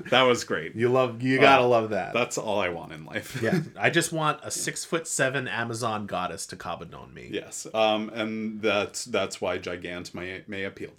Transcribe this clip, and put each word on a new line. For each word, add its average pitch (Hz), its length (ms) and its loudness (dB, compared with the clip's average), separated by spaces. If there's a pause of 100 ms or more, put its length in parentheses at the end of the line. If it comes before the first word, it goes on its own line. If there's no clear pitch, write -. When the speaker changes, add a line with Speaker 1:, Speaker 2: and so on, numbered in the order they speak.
Speaker 1:
That 131 140 8
was 123 200 6
great. 85 320 -4
Speaker 2:
<laughs> - 0 -
You 117 140 2
love, 123 320 2
you 131 180 2
Speaker 1:
Uh, - 20 2
Speaker 2:
gotta 139 240 10
love 113 260 4
that. 92 220 -2
Speaker 1:
that's 120 240 0
all 107 220 0
I 95 80 2
want 82 240 -6
in 78 140 -14
life. 110 360 -8
Speaker 2:
Yeah. 110 180 2 (100)
Speaker 1:
<laughs> - 100 -14
Speaker 2:
I 110 100 4
just 151 220 2
want 156 320 0
a 113 80 -8
six-foot-seven 143 960 -2
Amazon 113 580 -2
goddess 90 420 -4
to 95 100 -12
Kabadon 82 560 -10
me. 62 180 -14
Speaker 1:
Yes. - 420 -8
Um, 110 400 2
and 110 480 -4
that's, 101 440 0
that's 101 340 -2
why 92 180 -2
Gigant 87 560 -8
may, 92 340 -10
may 98 180 -6
appeal - 340 -10